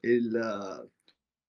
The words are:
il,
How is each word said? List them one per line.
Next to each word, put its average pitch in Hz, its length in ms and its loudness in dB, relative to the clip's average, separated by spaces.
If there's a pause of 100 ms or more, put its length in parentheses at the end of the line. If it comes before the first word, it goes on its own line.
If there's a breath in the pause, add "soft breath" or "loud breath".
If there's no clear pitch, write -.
il, 113 880 0 (580)